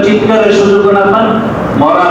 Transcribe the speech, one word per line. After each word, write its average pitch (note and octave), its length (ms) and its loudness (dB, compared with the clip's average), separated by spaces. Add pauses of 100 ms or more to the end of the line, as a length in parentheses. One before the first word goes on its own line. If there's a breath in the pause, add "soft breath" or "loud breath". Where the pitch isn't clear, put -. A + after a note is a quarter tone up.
চিৎকারের G#3+ 560 0
সুযোগও G3 380 2
না G3 140 0
পান, A3 140 0 (540)
মরা E4 300 0